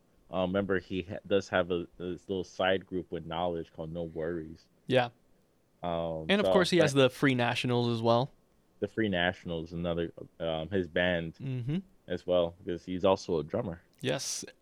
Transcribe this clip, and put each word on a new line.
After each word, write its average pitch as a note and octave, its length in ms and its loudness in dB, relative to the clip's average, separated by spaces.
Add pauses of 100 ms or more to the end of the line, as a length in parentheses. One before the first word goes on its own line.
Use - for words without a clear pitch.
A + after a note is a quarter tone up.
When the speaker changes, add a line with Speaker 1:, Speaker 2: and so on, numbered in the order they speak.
(320)
Speaker 1:
Um, F#2 200 0
remember, G2 280 0
he F#2 220 -4
ha-, F#2 160 -10 (100)
does G2 220 2
have F#2 200 2
a, F2 160 0 (120)
this F2 320 -8
little F#2 160 -2
side F#2+ 400 0
group F2+ 260 -6
with E2 140 -8
Knowledge E2 500 -4
called D#2+ 180 -8
No E2+ 100 -6
Worries. E2 640 -8 (200)
Speaker 2:
Yeah. B2 220 2 (720)
Speaker 1:
Um, E2 460 -4
Speaker 2:
And G3 100 4
of G#3 60 2
Speaker 1:
so F#3+ 80 4
Speaker 2:
course, F#3 160 4
he F3+ 80 4
has D3+ 180 4
Speaker 1:
I C#3 60 8
Speaker 2:
the B2+ 80 8
Free C3+ 260 2
Nationals A#2+ 580 0
as A2+ 80 -2
well. A#2 300 4 (480)
Speaker 1:
The G#2 80 -2
Free A2 220 0
Nationals, F2 640 -2
another, E2+ 400 -2 (260)
um, D#2+ 300 -4
his F#2 180 0
band E2+ 460 0 (100)
Speaker 2:
Mm-hmm. C3 340 -4 (300)
Speaker 1:
as F2+ 180 -6
well, F2 280 2 (100)
because F2+ 220 -6
he's F2+ 180 -4
also F#2+ 360 4
a D2+ 40 -2
drummer. F2 380 -6 (180)
Speaker 2:
Yes, - 460 -4 (160)